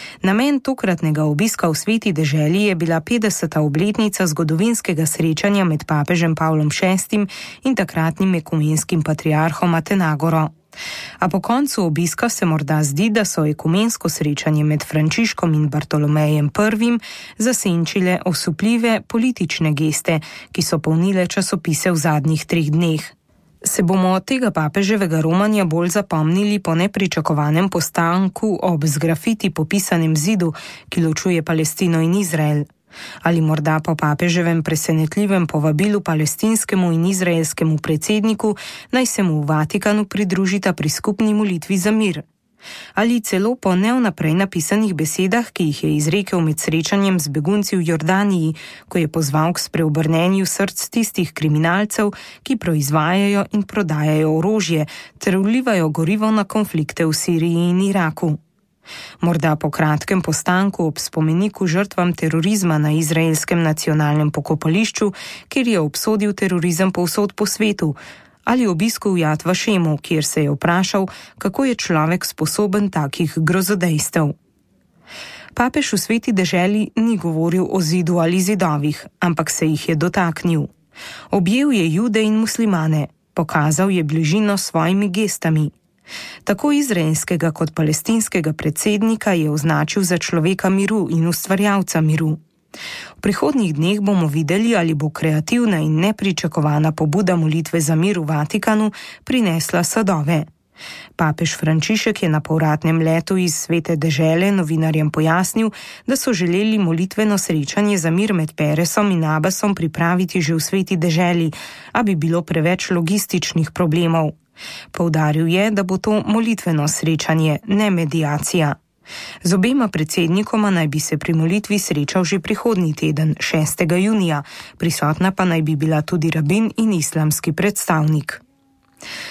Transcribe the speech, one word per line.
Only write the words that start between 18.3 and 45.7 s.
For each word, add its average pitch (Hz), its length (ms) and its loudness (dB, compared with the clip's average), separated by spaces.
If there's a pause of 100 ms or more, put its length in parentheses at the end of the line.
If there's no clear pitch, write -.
politične 226 640 0
geste, 156 480 0 (320)
ki - 100 -4
so 165 180 0
polnile 175 480 2
časopise 180 640 -2
v 170 40 2
zadnjih 151 500 0
treh 160 260 0
dneh. 160 320 2 (600)
Se - 180 0
bomo 185 300 2
od 190 120 -2
tega 254 260 0
papeževega 165 720 0
romanja 190 440 2
bolj 170 300 0
zapomnili 196 640 0
po 165 160 -2
nepričakovanem 165 920 0
postanku 185 920 0
ob 165 240 0
z 147 120 2
grafiti 165 520 0
popisanem 165 640 0
zidu, 170 380 0 (360)
ki - 120 0
ločuje 160 400 0
Palestino 160 600 0
in 165 120 2
Izrael? 156 540 0 (560)
Ali 170 180 2
morda 156 420 2
po 160 120 -2
papeževem 165 680 0
presenetljivem 165 840 0
povabilu 156 540 0
palestinskemu 180 920 0
in 165 120 2
izraelskemu 170 720 0
predsedniku, 208 800 0 (360)
naj 254 140 2
se 214 180 0
mu 156 180 2
v 143 40 -2
Vatikanu 196 600 0
pridružita 190 680 0
pri - 160 -2
skupni 214 440 0
molitvi 196 440 0
za 190 140 2
mir? 202 300 0 (720)
Ali 233 280 2
celo 208 340 0
po 190 200 0
ne 208 180 2
vnaprej 196 400 0
napisanih 196 640 0
besedah, 185 580 0
ki 185 100 -2
jih 151 200 -2